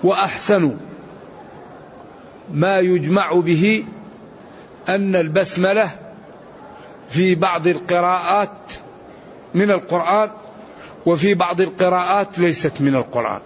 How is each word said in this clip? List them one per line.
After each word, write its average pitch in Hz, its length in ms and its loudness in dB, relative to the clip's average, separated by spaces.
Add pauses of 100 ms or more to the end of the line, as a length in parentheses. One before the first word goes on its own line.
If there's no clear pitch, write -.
وأحسن 185 720 2 (1800)
ما 185 260 2
يجمع 180 600 2
به 180 460 2 (1040)
أن 196 260 0
البسملة 180 760 2 (1200)
في 180 260 2
بعض 170 320 0
القراءات 180 1040 0 (840)
من 208 160 4
القرآن، 185 580 0 (760)
وفي 170 280 4
بعض 180 280 0
القراءات 180 760 0
ليست 165 420 0
من 139 140 2
القرآن. 113 500 -2